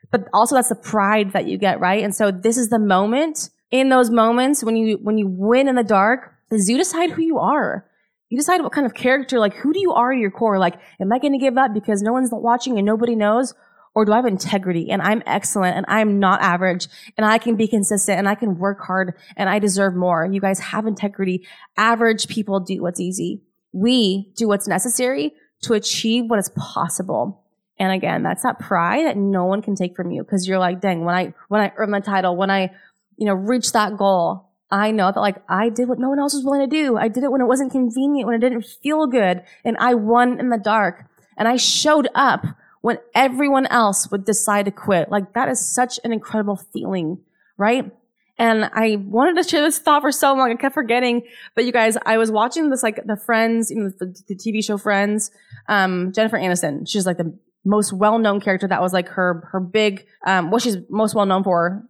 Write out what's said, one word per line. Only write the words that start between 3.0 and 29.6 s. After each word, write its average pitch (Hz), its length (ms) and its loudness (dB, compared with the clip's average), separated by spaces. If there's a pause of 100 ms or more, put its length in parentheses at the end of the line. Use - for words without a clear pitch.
in 262 180 2
those 254 220 4
moments 240 520 2
when 226 140 0
you, 220 260 0
when 214 140 0
you 208 100 0
win 208 400 2
in 262 80 2
the 247 80 2
dark, 214 520 2 (160)
is 202 180 2
you 240 80 2
decide 339 340 0
who 330 120 -2
you 320 160 0
are. 220 520 -2 (380)
You 240 100 -4
decide 330 240 2
what 214 100 -6
kind 285 140 0
of 208 80 -4
character, 254 460 0
like, 208 140 2
who 285 180 -2
do 381 80 -2
you 359 120 2
are 247 200 2
at 262 60 0
your 202 120 0
core? 208 280 0
Like, 180 160 2 (260)
am 196 120 0
I 254 60 2
gonna 277 200 0
give 254 180 0
up 262 160 2
because 208 300 -2
no 220 100 0
one's 254 200 0
watching 233 460 0
and 196 80 0
nobody 226 300 0
knows? 220 380 0 (420)
Or 214 80 4
do 208 80 2
I 214 40 6
have 247 100 2
integrity 190 640 -2
and 196 100 -2
I'm 208 240 0
excellent 190 520 -2
and - 120 -4
I'm 208 300 2
not 196 240 2
average 180 460 0 (280)
and 214 80 0
I 220 140 4
can 233 180 -2
be 220 100 2
consistent 202 520 0
and 196 100 0
I 208 60 0
can 202 240 -2
work 196 220 -2
hard 185 340 -2 (220)
and 196 120 -2
I 202 100 2
deserve 196 360 0
more? 180 320 0
You 196 140 -2
guys 196 200 0
have 214 260 -6
integrity. 196 600 -4 (300)
Average 226 520 2
people 196 320 -2
do 185 220 -6
what's 180 180 -4
easy. 185 420 -6 (300)
We 202 640 0
do 226 120 0
what's 202 200 0
necessary 254 640 -2 (300)
to 233 120 0
achieve 226 540 0
what 226 100 2
is 190 180 -4
possible. 175 880 -4 (340)
And 190 140 0
again, 170 300 -2
that's 170 200 -4
that 240 160 -4
pride 196 480 0
that 269 100 -2
no 196 300 0
one 196 160 -2